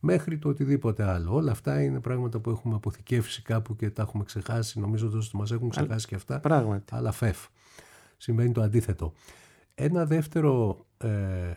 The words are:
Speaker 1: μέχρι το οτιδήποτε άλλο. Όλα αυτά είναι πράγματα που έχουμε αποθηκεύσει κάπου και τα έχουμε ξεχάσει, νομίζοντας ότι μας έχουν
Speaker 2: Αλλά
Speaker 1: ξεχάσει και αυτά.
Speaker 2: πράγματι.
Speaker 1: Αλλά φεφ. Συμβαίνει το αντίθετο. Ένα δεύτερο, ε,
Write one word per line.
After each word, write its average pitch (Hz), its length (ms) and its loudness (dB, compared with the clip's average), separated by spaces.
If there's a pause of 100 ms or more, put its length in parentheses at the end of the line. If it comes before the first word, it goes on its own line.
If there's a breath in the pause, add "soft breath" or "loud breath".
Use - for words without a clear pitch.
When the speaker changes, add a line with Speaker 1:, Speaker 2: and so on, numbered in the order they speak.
Speaker 1:
μέχρι 160 380 2
το 151 100 -2
οτιδήποτε 135 560 2
άλλο. 90 300 0
Όλα 147 160 2
αυτά 139 320 0
είναι 135 180 0
πράγματα 120 380 -2
που 113 120 -4
έχουμε 113 240 -2
αποθηκεύσει 107 680 -2
κάπου 110 340 -2
και 107 140 0
τα 110 120 -4
έχουμε 104 220 -2
ξεχάσει, 113 560 -4
νομίζοντας 110 460 0
ότι 104 100 -8
μας 104 160 -2
έχουν 117 220 -2
Speaker 2:
Αλλά 147 120 2
Speaker 1:
ξεχάσει 110 200 -4
και - 80 -8
αυτά. 131 260 -6
Speaker 2:
πράγματι. 117 540 2
Speaker 1:
Αλλά 120 180 -2
φεφ. - 340 -2 (680 soft breath)
Συμβαίνει 120 360 0
το 113 100 2
αντίθετο. 104 500 2 (680 soft breath)
Ένα 160 260 2
δεύτερο, 151 800 2 (140)
ε, 95 580 -2